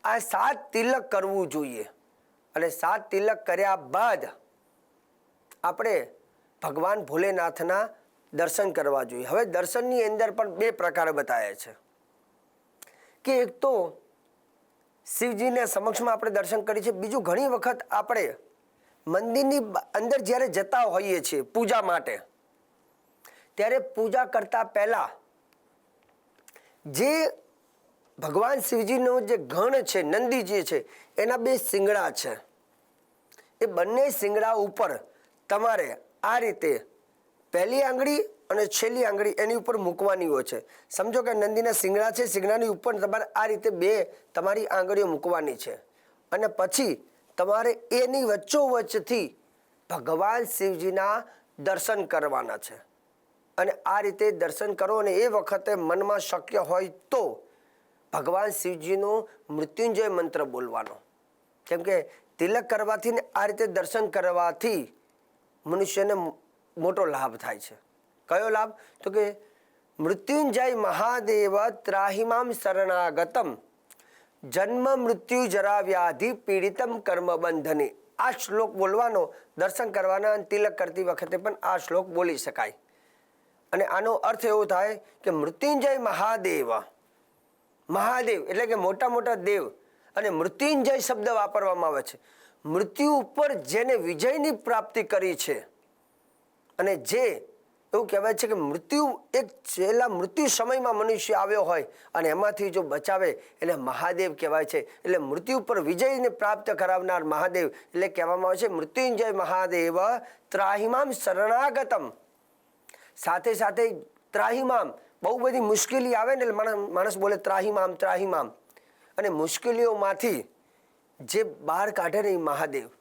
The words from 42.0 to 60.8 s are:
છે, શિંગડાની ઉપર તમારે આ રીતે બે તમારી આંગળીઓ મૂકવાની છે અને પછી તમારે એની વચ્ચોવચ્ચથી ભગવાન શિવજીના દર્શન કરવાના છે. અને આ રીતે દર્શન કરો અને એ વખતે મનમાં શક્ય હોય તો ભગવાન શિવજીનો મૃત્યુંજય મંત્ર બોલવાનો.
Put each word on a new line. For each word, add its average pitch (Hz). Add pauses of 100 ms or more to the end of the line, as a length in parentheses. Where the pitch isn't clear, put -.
છે, 233
શિંગડાની 208
ઉપર 214
તમારે 208
આ 220
રીતે 220
બે 190 (300)
તમારી 196
આંગળીઓ 190
મૂકવાની 156
છે - (580)
અને 214
પછી 190 (280)
તમારે 214
એની 254
વચ્ચોવચ્ચથી 226 (540)
ભગવાન 185
શિવજીના 196 (360)
દર્શન 180
કરવાના 127
છે. - (840)
અને 185
આ 196
રીતે 208
દર્શન 175
કરો 202
અને 208
એ 214
વખતે 208
મનમાં 190
શક્ય 190
હોય 180
તો 175 (720)
ભગવાન 180
શિવજીનો 196 (220)
મૃત્યુંજય 208
મંત્ર 170
બોલવાનો. 123 (640)